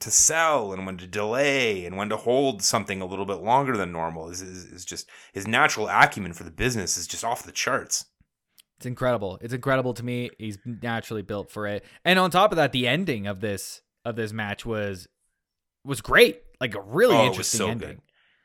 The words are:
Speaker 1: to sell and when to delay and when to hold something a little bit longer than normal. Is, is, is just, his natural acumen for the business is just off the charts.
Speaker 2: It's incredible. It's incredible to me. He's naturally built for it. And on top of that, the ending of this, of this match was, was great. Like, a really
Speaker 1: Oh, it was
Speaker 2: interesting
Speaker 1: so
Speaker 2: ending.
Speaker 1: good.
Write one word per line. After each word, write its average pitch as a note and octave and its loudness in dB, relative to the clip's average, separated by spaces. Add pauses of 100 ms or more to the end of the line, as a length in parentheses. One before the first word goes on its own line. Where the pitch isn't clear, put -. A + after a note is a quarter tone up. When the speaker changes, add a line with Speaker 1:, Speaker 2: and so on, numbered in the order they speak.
Speaker 1:
to A2 -10
sell D3+ 4
and F#2+ -6
when F#2 -6
to F2+ -14
delay A2 0
and F2 -8
when G#2 -2
to A2 0
hold B2 2
something G2 0
a F#2 -4
little F#2+ -6
bit F#2+ -4
longer B2+ 2
than F2 -2
normal. E2 -6
Is, F2+ -12
is, F#2 -14
is F2+ -18
just, - -12 (240)
his G2 -8
natural A2+ 2
acumen G2+ 4
for - -14
the E2+ -16
business G#2 -2
is E2+ -8
just - -8
off A#2 -2
the - -16
charts. - -2 (720)
Speaker 2:
It's - -10
incredible. A#2 -2
It's A#2+ -10
incredible B2+ 0
to A#2 -10
me. B2 -4
He's G#2+ -8
naturally A2+ -6
built G2 -8
for G#2 -6
it. G2+ -4 (200)
And F#3 6
on F#3+ 4
top F#3 6
of E3 -4
that, D3 4
the B2 0
ending C3+ -2
of G2 -6
this, G2+ -6 (220)
of A#2 -6
this A2 -4
match G#2 -6
was, G2+ -4 (800)
was C3+ -6
great. G3 4 (200)
Like, A#2 -2
a G2+ -6
really D3+ 4
Speaker 1:
Oh, A#2 8
it G#2+ 8
was - -
Speaker 2:
interesting F#2+ -2
Speaker 1:
so G2+ 0
Speaker 2:
ending. G#2+ -4
Speaker 1:
good. - -16 (440)